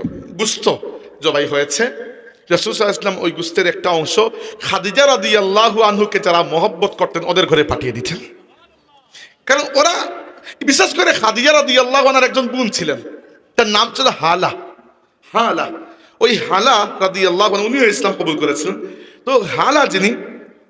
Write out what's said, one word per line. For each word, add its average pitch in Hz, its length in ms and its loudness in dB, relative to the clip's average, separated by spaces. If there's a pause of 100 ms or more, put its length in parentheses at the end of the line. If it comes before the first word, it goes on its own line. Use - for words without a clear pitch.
(320)
গোশত 196 460 -2 (440)
জবাই 147 260 0
হয়েছে, 147 640 -4 (380)
রাসূল 175 240 0
সাল্লাল্লাহু 202 340 -2
আলাইহি 185 160 -4
ওয়াসাল্লাম - 0 -
ওই 175 80 0
গোশতের 170 360 -2
একটা 170 220 -2
অংশ 165 300 0 (420)
খাদিজা 196 460 0
রাদিয়াল্লাহু 214 760 2
আনহুকে 208 380 2
যারা 170 240 2
মহব্বত 170 540 -2
করতেন 170 280 -2
ওদের 175 200 2
ঘরে 151 180 0
পাঠিয়ে 127 280 -4
দিতেন। 123 260 -8 (1300)
কারণ 285 160 2 (140)
ওরা, 339 300 2 (540)
বিশেষ - 360 2
করে - 180 2
খাদিজা 233 400 2
রাদিয়াল্লাহু 262 540 4
আনহার 262 160 4
একজন 254 240 0
বোন 233 220 -2
ছিলেন, 151 280 -2 (580)
তার 233 120 2
নাম 208 260 2
ছিল - 140 0
হালা। 170 440 2 (800)
হালা, 185 380 0 (500)
ওই 233 160 4 (120)
হালা 208 380 4 (120)
রাদিয়াল্লাহু 190 560 2
আনহা, 208 120 0
উনিও 254 200 2
ইসলাম 202 260 0
কবুল 160 240 -2
করেছিলেন। 151 500 -4 (380)
তো 262 140 2
হালা 220 460 2
যিনি, 196 280 0 (560)